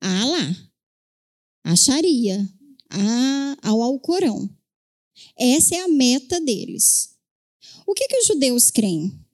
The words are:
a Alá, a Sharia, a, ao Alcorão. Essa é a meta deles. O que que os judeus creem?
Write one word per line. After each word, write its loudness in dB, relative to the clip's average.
a -2
Alá, -4
a 2
Sharia, 2
a, -2
ao 0
Alcorão. -2
Essa 2
é -4
a -6
meta 2
deles. -2
O -2
que -2
que -2
os 0
judeus 2
creem? -2